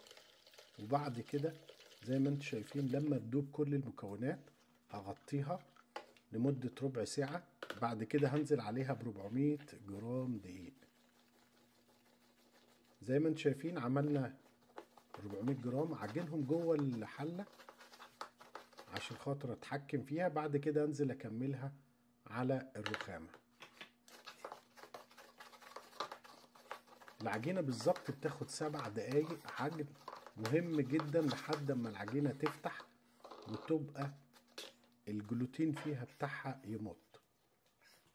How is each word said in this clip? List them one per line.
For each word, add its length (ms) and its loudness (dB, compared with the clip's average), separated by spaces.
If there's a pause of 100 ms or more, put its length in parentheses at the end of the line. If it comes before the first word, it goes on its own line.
(800)
وبعد 420 2
كده 340 0 (500)
زي 140 2
ما 100 6
انتوا 160 0
شايفين 420 -2
لما 320 2
تدوب 340 0
كل 220 2
المكونات 760 -2 (400)
هغطيها 680 -2 (720)
لمدة 400 2 (100)
ربع 220 2
ساعة. 420 -2 (360)
بعد 220 0
كده 240 6
هنزل 320 4
عليها 320 0
بربعمية 680 2 (300)
جرام 500 -2
دقيق. 360 -12 (2250)
زي 160 4
ما 100 4
انتوا 140 0
شايفين 360 2
عملنا 580 4 (880)
ربعمية 300 0
جرام، 400 0
عجنهم 500 -2
جوه 320 4
الحلة 680 -2 (1400)
عشان 280 -6
خاطر 360 -2
اتحكم 500 -2
فيها. 260 2
بعد 280 2
كده 280 6
انزل 260 4
اكملها 640 -2 (540)
على 500 0
الرخامة. 520 -6 (4000)
العجينة 380 2
بالظبط 500 4
بتاخد 400 -2
سبع 380 -2
دقايق 720 0
عجن، 260 -2 (500)
مهم 440 2
جدًا 400 4
لحد 500 2
اما 180 2
العجينة 420 2
تفتح 500 -2 (680)
وتبقى 680 -2 (920)
الجلوتين 640 0
فيها 320 -2
بتاعها 600 -4
يمط. 560 -8 (960)